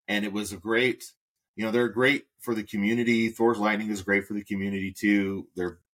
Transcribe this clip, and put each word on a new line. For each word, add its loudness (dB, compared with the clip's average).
and 0
it -4
was -4
a -10
great, 0
you -4
know, 0
they're 2
great 2
for -4
the -4
community. 2
Thor's 2
Lightning 0
is -4
great 0
for -8
the -4
community -4
too. 2
They're, -4